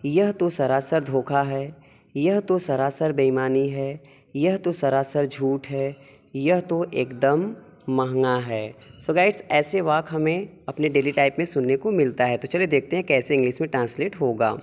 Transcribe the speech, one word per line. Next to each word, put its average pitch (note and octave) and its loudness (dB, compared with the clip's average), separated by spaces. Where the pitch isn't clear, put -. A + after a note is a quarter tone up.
यह F3+ 2
तो F#3+ 0
सरासर C#3 0
धोखा C3+ 0
है, C#3 -6
यह F3+ 2
तो F#3+ 0
सरासर C#3+ 0
बेईमानी C3+ 2
है, C#3 -6
यह E3+ 2
तो F#3 -2
सरासर C#3 0
झूठ C3+ -2
है, C#3 -4
यह D3+ 2
तो F3 -4
एकदम C#3 0
महंगा C3 0
है। A2+ -6
So D#3+ -2
गाइस, F#3+ 2
ऐसे D3+ 0
वाक्य D#3+ 0
हमें D#3+ 0
अपने D3+ -2
डेली C#3 2
टाइप C#3 2
में E3+ -2
सुनने C3+ 0
को G#3 -2
मिलता C3+ 2
है। B2 0
तो C#3 -8
चलिए F#3 0
देखते D3+ 0
हैं F3+ -4
कैसे C#3 2
इंग्लिश B2+ 2
में D#3 -2
ट्रांसलेट C#3 -2
होगा। A2+ 2